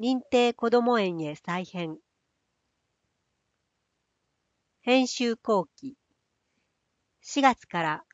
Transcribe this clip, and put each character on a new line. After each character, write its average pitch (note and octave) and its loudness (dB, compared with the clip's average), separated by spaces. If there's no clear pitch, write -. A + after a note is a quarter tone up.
認 B3 0
定 A#3+ 2
こ A#3 -4
ど A#3+ 4
も A#3+ 2
園 F3+ -2
へ D3+ -8
再 F3+ -8
編。 E3+ -8
編 B3+ 2
集 A#3+ -4
後 G3+ -2
期。 - -14
四 - -6
月 C4+ 2
か E3+ -6
ら D#3 -4